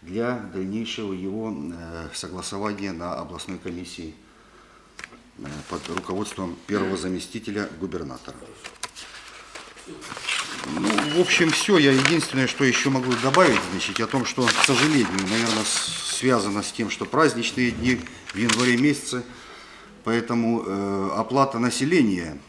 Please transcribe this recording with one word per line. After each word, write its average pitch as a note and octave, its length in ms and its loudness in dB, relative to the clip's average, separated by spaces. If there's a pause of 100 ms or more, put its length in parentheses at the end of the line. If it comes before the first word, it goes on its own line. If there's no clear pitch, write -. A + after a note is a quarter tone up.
для A2+ 340 -4 (160)
дальнейшего G#2 580 -6
его, G2 400 -6
э, E2 600 -10
согласования G2 800 -6
на E2+ 240 -6
областной F2 420 -10
комиссии, F2 560 -10 (1300)
э, C#2 80 -12 (240)
под E2+ 180 -6
руководством F#2 680 -6 (120)
первого G2 300 0
заместителя F#2+ 720 -6 (120)
губернатора. E2 580 -8 (2250)
Ну, - 240 0 (280)
в F3+ 40 6
общем, E3+ 300 4
всё. F#3+ 260 4
Я C#3 140 8
единственное, C3+ 560 4
что - 160 0
ещё C3 260 4
могу B2+ 220 2 (100)
добавить, C3+ 380 6 (120)
значит, F#2+ 280 -2
о - 80 0
том, B2+ 180 0
что, B2+ 200 0
к - 200 4
сожалению, C3+ 420 4 (220)
наверно, A2+ 360 2
с-, - 520 -2
связано G#2 460 2
с - 80 -6
тем, A2 180 -4
что - 160 -4
праздничные B2 680 2
дни A#2 280 0 (340)
в F#2+ 40 -6
январе A#2+ 400 2
месяце, B2+ 460 0 (800)
поэтому, A#2 640 2
э, G2 520 -2
оплата B2 420 2
населения A#2+ 800 2 (120)